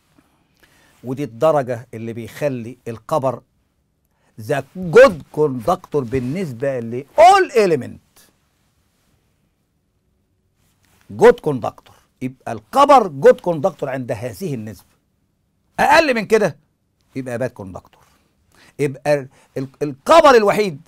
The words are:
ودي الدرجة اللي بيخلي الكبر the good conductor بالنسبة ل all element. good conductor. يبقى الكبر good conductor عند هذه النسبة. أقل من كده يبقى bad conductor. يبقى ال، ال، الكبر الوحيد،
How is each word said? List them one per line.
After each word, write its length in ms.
ودي 200
الدرجة 680
اللي 200
بيخلي 640
الكبر 540
the 220
good 460
conductor 600
بالنسبة 840
ل 260
all 340
element. 680
good 220
conductor. 440
يبقى 300
الكبر 680
good 180
conductor 440
عند 280
هذه 420
النسبة. 340
أقل 360
من 100
كده 320
يبقى 240
bad 120
conductor. 440
يبقى 340
ال، 160
ال، 100
الكبر 540
الوحيد، 520